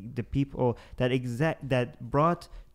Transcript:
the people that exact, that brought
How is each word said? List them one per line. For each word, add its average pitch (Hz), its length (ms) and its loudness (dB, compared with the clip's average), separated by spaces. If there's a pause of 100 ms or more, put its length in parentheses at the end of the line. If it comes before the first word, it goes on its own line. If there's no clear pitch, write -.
(140)
the 120 80 -4
people 127 540 0 (220)
that 123 140 2
exact, 131 580 0
that 123 400 0
brought 165 380 2 (260)